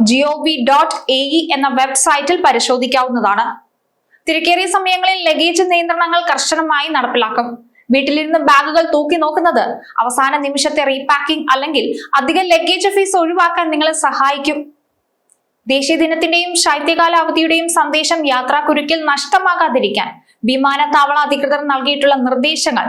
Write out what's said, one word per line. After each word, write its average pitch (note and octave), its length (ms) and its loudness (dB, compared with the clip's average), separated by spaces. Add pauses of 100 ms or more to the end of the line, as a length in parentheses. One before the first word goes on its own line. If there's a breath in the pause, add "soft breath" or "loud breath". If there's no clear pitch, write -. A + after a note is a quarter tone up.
ജി A#3+ 200 2
ഒ D4 100 0 (100)
വി C#4+ 260 0
ഡോട്ട് D#4 260 4 (180)
എ C4 80 0 (180)
ഇ D#4 160 -4
എന്ന C#4 140 0
വെബ്സൈറ്റിൽ C#4+ 720 0
പരിശോധിക്കാവുന്നതാണ്. A#3+ 1000 0 (840 soft breath)
തിരക്കേറിയ E4 380 2
സമയങ്ങളിൽ F#4 640 -2
ലഗേജ് E4+ 440 2
നിയന്ത്രണങ്ങൾ E4+ 480 0 (120)
കർശനമായി D#4 560 -2
നടപ്പിലാക്കും. A#3+ 840 -2 (200 soft breath)
വീട്ടിലിരുന്ന് D4 480 0
ബാഗുകൾ D4+ 560 2
തൂക്കി D4 220 0
നോക്കുന്നത് D#4 480 0 (340 loud breath)
അവസാന C4+ 380 0
നിമിഷത്തെ C#4+ 480 -2
റീപാക്കിംഗ് C#4 680 -2
അല്ലെങ്കിൽ C4+ 500 -2 (140 loud breath)
അധിക C#4 260 0
ലഗേജ് F4+ 480 2
ഫീസ് G4 280 0
ഒഴിവാക്കാൻ F4 540 0
നിങ്ങളെ D#4 220 0
സഹായിക്കും. C#4+ 800 -2 (960)
ദേശീയ C4+ 300 0
ദിനത്തിന്റെയും E4 580 0
ശൈത്യകാല E4 640 2
അവധിയുടെയും E4 520 0
സന്ദേശം D#4 580 0
യാത്രാക്കുരുക്കിൽ D4 760 0
നഷ്ടമാകാതിരിക്കാൻ C#4+ 1160 0 (240 soft breath)
വിമാനത്താവള C#4+ 720 2
അധികൃതർ C#4 420 0
നൽകിയിട്ടുള്ള C#4+ 540 0
നിർദ്ദേശങ്ങൾ B3+ 760 0